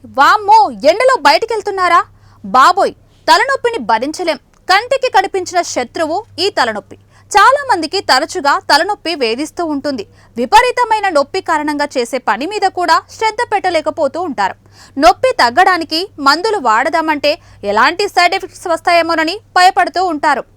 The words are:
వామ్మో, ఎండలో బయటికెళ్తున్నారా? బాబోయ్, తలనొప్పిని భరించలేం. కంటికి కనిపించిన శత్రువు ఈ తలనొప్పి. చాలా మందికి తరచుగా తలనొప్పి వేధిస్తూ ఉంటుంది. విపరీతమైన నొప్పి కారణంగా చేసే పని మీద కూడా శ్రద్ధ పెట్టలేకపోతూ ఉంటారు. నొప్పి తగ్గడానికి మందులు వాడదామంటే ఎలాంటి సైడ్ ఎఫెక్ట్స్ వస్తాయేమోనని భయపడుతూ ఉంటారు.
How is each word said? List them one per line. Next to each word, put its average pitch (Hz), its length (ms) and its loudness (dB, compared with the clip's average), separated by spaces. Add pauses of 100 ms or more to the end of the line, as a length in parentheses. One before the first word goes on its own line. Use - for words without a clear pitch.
(180)
వామ్మో, 392 540 4 (180)
ఎండలో 494 260 2 (120)
బయటికెళ్తున్నారా? 381 760 0 (420)
బాబోయ్, 277 480 2 (340)
తలనొప్పిని 466 500 0
భరించలేం. 269 600 -4 (320)
కంటికి 480 440 0
కనిపించిన 370 460 -2
శత్రువు 320 640 -4 (160)
ఈ 381 100 -2
తలనొప్పి. 226 460 -4 (420)
చాలా 508 240 4 (100)
మందికి 359 280 -2
తరచుగా 302 600 0
తలనొప్పి 339 560 -2
వేధిస్తూ 277 500 -4
ఉంటుంది. 285 420 -6 (300)
విపరీతమైన 440 720 0
నొప్పి 294 320 -4
కారణంగా 302 460 -4 (100)
చేసే 247 200 -6
పని 240 360 -4
మీద 415 120 -2 (140)
కూడా 349 220 2 (160)
శ్రద్ధ 440 200 -2 (160)
పెట్టలేకపోతూ 320 680 -4
ఉంటారు. 214 340 -4 (420)
నొప్పి 359 340 2 (120)
తగ్గడానికి 330 640 0 (100)
మందులు 330 380 0
వాడదామంటే 294 840 0 (240)
ఎలాంటి 247 440 0
సైడ్ 349 280 2
ఎఫెక్ట్స్ - 320 -10
వస్తాయేమోనని 330 720 0 (180)
భయపడుతూ 359 560 2
ఉంటారు. 285 300 -2 (140)